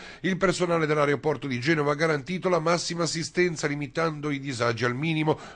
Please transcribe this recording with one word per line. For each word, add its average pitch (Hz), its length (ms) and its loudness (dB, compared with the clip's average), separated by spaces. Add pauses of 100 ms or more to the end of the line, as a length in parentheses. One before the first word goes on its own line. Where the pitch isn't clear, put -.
(220)
Il 190 160 0
personale 170 480 2
dell'aeroporto 147 600 0
di 123 140 -2
Genova 147 320 2
ha 147 40 0
garantito 160 520 0
la 175 100 4
massima 165 460 0
assistenza, 160 640 0
limitando 147 640 -2
i 139 100 -2
disagi 123 440 0
al 123 120 0
minimo, 156 420 0 (180)